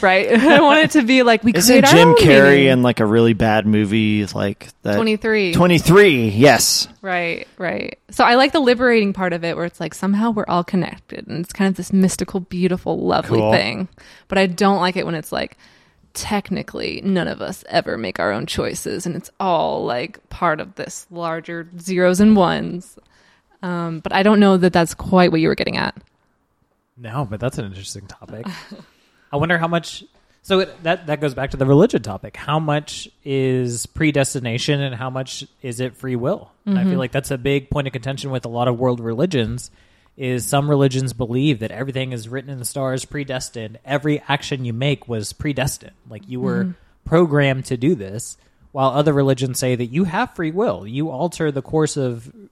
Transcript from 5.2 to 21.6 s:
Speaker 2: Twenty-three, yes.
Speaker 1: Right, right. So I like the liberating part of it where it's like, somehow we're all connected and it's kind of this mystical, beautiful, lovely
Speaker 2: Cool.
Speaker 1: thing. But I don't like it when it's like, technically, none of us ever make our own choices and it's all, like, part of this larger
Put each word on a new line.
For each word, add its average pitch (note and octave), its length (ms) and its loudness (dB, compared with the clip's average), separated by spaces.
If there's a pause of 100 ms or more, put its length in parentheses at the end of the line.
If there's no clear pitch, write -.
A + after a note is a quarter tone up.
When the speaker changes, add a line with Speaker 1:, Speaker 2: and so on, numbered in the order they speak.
Speaker 2:
Twenty-three, E3+ 720 6
yes. A2+ 600 4 (140)
Speaker 1:
Right, F3 440 -6 (100)
right. - 420 -8 (120)
So - 140 0
I A#3 100 4
like C4+ 180 4
the E4 80 0
liberating A#3+ 520 2
part F#3+ 200 -4
of E3+ 120 -6
it E3+ 120 -4
where E3+ 100 -6
it's - 140 -12
like, D#3+ 140 -10
somehow G3+ 360 0
we're G#3 180 -2
all F3 160 0
connected - 640 -6
and E3 160 -8
it's - 80 -18
kind G3 160 0
of F#3+ 80 -2
this - 160 -10
mystical, F#3+ 480 0
beautiful, F3+ 580 -4
lovely F3+ 420 0
Speaker 2:
Cool. G#2+ 120 2
Speaker 1:
thing. - 360 -2 (400)
But G3 100 -2
I F#3+ 80 4
don't G3 340 2
like F3+ 160 0
it E3 100 -4
when E3 80 -6
it's D#3 180 -10
like, - 240 -6 (580)
technically, - 880 -6
none F3+ 240 -2
of - 120 -8
us - 280 -10
ever - 280 -4
make G#2+ 220 -8
our F#2+ 140 -2
own A#2+ 140 -6
choices - 600 -6
and F3 80 -6
it's - 240 -12
all, D#3+ 460 -2
like, B2 460 -8
part D#3+ 300 -2
of - 140 -14
this - 360 -14
larger E3+ 580 -10 (100)